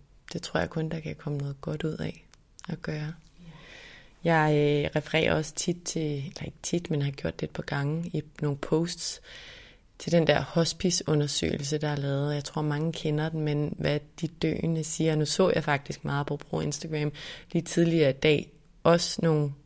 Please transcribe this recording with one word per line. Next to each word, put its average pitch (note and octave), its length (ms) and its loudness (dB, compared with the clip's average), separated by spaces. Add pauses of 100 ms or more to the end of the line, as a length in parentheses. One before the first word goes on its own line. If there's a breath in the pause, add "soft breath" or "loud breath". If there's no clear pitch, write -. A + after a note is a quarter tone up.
(340)
det E3+ 80 -6
tror - 180 -2
jeg E3+ 100 0
kun, D#3+ 200 -4
der D#3+ 100 -6
kan D3+ 160 -8
komme D3 220 -6
noget C#3+ 240 -8
godt D#3 220 -6
ud D#3 140 -4
af - 280 -8 (440)
at E3 120 -6
gøre. D3+ 320 -6 (1080 loud breath)
Jeg, D#3 320 6
øh, D3 400 4
refererer D#3+ 380 2
også D#3 220 0
tit F3 300 -4
til, - 160 -4 (160)
eller C#3 280 -8
ikke - 180 -12
tit, F3 280 -2
men C#3+ 100 0
har C#3+ 100 0
gjort - 280 -6
det - 80 -4
et - 60 -10
par - 100 -8
gange D3 500 -2
i D3+ 80 -2 (200)
nogle C#3+ 160 -2
posts, - 640 -2 (800 loud breath)
til - 120 -4
den E3+ 160 6
der - 140 4
hospiceundersøgelse, D3+ 1400 0
der D3+ 100 -2
er D3 80 0
lavet. C#3 400 0
Jeg C#3+ 80 -4
tror, - 180 -4
mange D3+ 320 0
kender D3+ 360 -2
den, D#3+ 120 -4
men D3 380 0
hvad D3 200 0 (220)
de E3+ 60 -4
døende D#3+ 560 0
siger. D#3+ 320 2
Nu D3+ 100 2
så F3+ 300 4
jeg D#3+ 80 0
faktisk - 420 -2
meget C#3+ 220 0
på D3 340 -4
Instagram D3+ 500 -2 (400 loud breath)
lige E3+ 100 2
tidligere E3 480 4
i C3 40 0
dag, D3+ 380 2 (320)
også E3+ 400 4
nogle D3+ 280 4 (140)